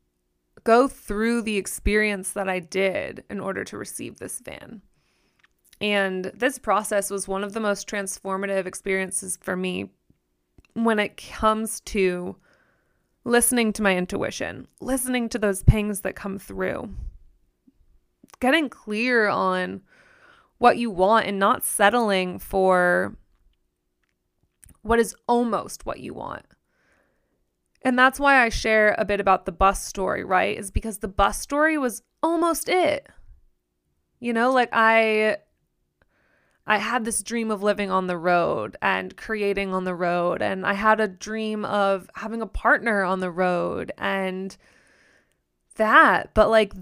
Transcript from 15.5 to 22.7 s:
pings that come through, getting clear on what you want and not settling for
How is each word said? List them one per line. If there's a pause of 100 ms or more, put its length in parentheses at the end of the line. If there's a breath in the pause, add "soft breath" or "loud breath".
pings
that
come
through, (1500)
getting
clear
on (800 soft breath)
what
you
want
and
not
settling
for (1700)